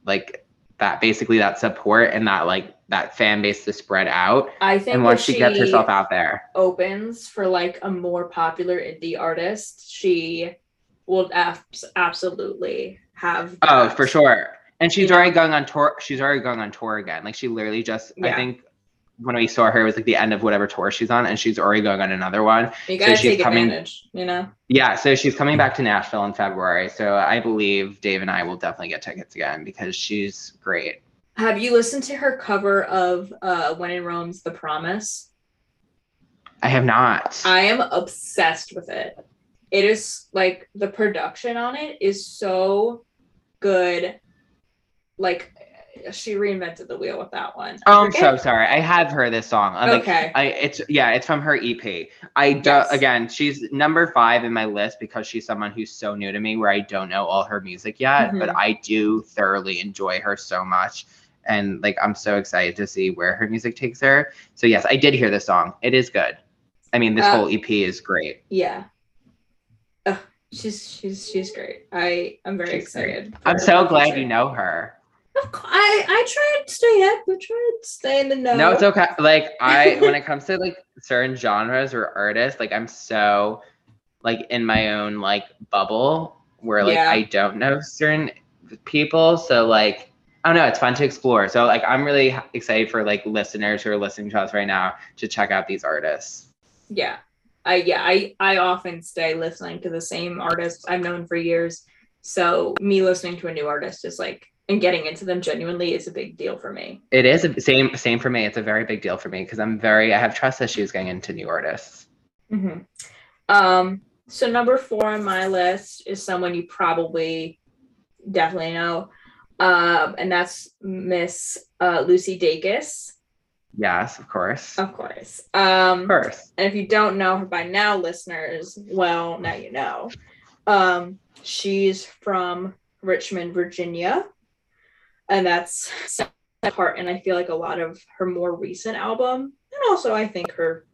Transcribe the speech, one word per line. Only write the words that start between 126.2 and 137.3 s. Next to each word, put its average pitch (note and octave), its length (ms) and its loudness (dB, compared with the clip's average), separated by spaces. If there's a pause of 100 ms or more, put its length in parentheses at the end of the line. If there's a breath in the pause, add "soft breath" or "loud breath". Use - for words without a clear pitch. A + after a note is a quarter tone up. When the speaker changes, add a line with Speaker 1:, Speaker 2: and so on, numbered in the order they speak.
Speaker 2:
and G3 80 2
if G3+ 80 -2
you G3+ 120 -4
don't G#3+ 300 2
know F#3+ 200 0
her G3 100 -6
by F3 160 -6
now, G3+ 340 0
listeners, E3+ 800 -8 (140)
well, E3+ 480 -2
now E3+ 160 -8
you - 160 -16
know. - 400 -8 (560 soft breath)
Um, F#3 500 2 (240)
she's G3 640 -2
from F#3 680 -6 (260)
Richmond, F3+ 540 -4
Virginia. F3 720 -4 (1040)
And F#3+ 140 2
that's F3 460 -4 (160)
set - 240 -8 (320)
apart, F#3+ 340 -2
and F3+ 100 -8
I F#3 120 -6
feel F#3 160 -2